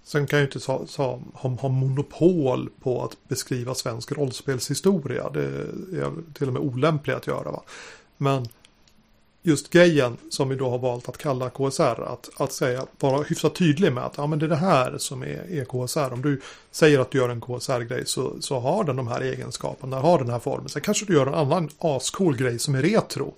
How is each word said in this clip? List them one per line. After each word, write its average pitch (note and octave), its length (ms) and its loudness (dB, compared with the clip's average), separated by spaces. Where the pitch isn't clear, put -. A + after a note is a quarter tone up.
Sen D3 240 -2
kan D3 120 2
jag D3 40 6
ju C#3 40 4
inte C3+ 140 -6
sa-, C3+ 260 -4
sa-, B2+ 340 -4
ha, C3 160 -4
ha B2+ 180 -4
monopol C3+ 1000 2
på B2+ 240 -2
att - 240 -12
beskriva B2+ 460 -4
svensk A#2 380 -6
rollspelshistoria. C#3 1160 -2
Det C#2+ 140 -2
är C#2 560 -6
jag C#3+ 240 -4
till C#3+ 120 -2
och B2+ 60 -2
med C3+ 100 -2
olämplig C#3+ 520 0
att A#2+ 120 -6
göra, - 240 -4
va? - 120 -8
Men C3+ 300 0
just D#3 280 2
grejen D3 460 6
som C#3 180 -2
vi C3+ 80 -2
då C3 140 -2
har B2 80 -2
valt B2 300 -2
att - 100 -12
kalla B2+ 320 -2
K C3+ 180 0
S C3 120 -2
R, B2+ 200 4
att, - 400 -10
att C#3 120 -2
säga, C3 340 -2
vara C#3 240 2
hyfsat D#3 320 0
tydlig D#3+ 380 4
med B2+ 120 -4
att, B2+ 120 -6
ja, C#3+ 100 -4
men D3+ 120 0
det D#3 80 0
är D#3 40 -2
det E3+ 60 2
här D3 420 2
som C3 240 -8
är, D2 300 -8
är C#3+ 120 -4
K B2+ 200 -4
S B2 120 -4
R. C3+ 160 0
Om B2 100 -6
du C#3 180 0
säger D3+ 280 6
att B2+ 120 2
du C3+ 80 0
gör B2 100 2
en A#2+ 120 -4
K B2 160 -8
S B2 140 -8
R-grej B2 360 -2
så, - 360 -4
så C3 180 -4
har E3+ 240 0
den C3+ 120 -2
de B2 120 -4
här B2+ 120 -4
egenskaperna, C3 800 -6
har E3 180 6
den A#2+ 120 -2
här A#2+ 80 -2
formen. C3 300 -4
Sen D3 140 -8
kanske G#3 240 -2
du G3 60 0
gör C#3 140 6
en C#3+ 80 -2
annan D#3+ 340 2
ascool D3+ 580 0
grej A#2+ 220 0
som C#3 160 0
är C3 80 2
retro. D#3 560 0